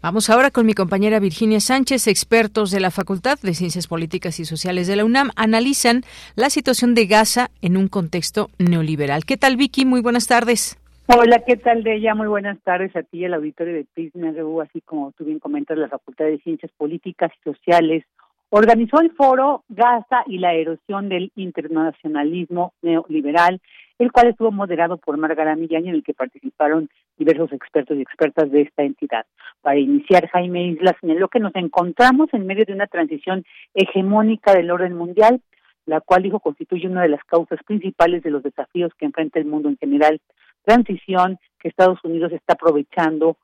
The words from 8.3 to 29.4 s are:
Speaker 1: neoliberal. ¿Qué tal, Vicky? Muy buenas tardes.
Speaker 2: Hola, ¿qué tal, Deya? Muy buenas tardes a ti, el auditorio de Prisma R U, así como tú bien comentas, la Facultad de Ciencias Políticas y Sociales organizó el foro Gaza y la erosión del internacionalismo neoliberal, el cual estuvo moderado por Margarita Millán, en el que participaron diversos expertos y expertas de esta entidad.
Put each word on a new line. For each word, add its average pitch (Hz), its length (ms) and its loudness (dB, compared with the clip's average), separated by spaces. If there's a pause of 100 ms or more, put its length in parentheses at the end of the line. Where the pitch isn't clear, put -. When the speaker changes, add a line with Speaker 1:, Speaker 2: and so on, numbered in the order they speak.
Speaker 1:
neoliberal. 156 680 0
¿Qué - 120 -4
tal, 262 200 2
Vicky? 269 280 0
Muy 254 160 2
buenas 240 260 0
tardes. 240 500 0 (300)
Speaker 2:
Hola, 240 380 6
¿qué 247 120 2
tal, 233 260 0
Deya? 214 320 -2
Muy 214 140 -4
buenas 202 340 -4
tardes 190 320 -4
a 170 80 -6
ti, 170 220 -10
el 180 100 -4
auditorio 160 400 -6
de 147 180 -8
Prisma 165 380 -8
R 156 140 -8
U, 160 160 -6
así 156 200 -10
como 143 320 -10
tú - 120 -16
bien 156 160 -8
comentas, 147 360 -6
la 156 120 -4
Facultad 135 380 -8
de 156 120 -2
Ciencias 160 380 -10
Políticas 170 640 -6
y 156 120 -10
Sociales 165 520 0 (460)
organizó 226 500 4
el 330 120 4
foro 269 560 2
Gaza 233 580 2
y 185 120 -8
la 175 160 2
erosión 165 540 -4
del 185 260 -4
internacionalismo 165 1400 -4 (100)
neoliberal, 165 800 0 (380)
el 240 140 0
cual 240 160 6
estuvo 226 240 0
moderado 175 440 -2
por 151 200 -6
Margarita 156 400 -2
Millán, 165 300 -4
en 180 100 -4
el 147 80 -2
que 147 100 -6
participaron 147 720 -4 (300)
diversos 156 340 0
expertos 143 440 -4
y 139 40 -4
expertas 147 500 -2
de 147 120 4
esta 147 200 -4
entidad. 139 440 -6 (340)